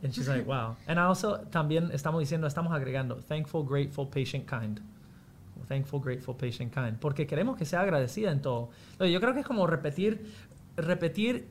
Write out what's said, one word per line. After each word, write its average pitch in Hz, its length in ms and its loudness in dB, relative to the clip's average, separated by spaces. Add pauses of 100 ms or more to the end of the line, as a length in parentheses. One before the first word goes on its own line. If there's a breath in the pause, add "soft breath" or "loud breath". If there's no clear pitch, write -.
And 131 100 0
she's 135 160 -2
like, 127 160 2
"Wow". 117 320 -2 (100)
And 165 120 2
also, 185 400 4 (120)
también 160 440 2
estamos 156 260 0
diciendo, 160 260 0
estamos 165 280 0
agregando, 131 420 -2
"Thankful, 151 500 -2
grateful, 143 420 0
patient, 135 400 -2
kind". 110 320 -2 (840 loud breath)
Thankful, 139 360 -2
grateful, 127 340 -4
patient, 120 380 -4
kind. 117 240 -2
Porque 147 280 0
queremos 208 300 0
que - 80 -2
sea 175 160 2
agradecida 180 520 2
en 139 100 2
todo. 120 260 -2 (300 loud breath)
Yo 180 220 6
creo 233 120 4
que 262 80 0
es 269 60 -2
como 208 200 2
repetir, 165 600 0 (500 loud breath)
repetir 175 760 2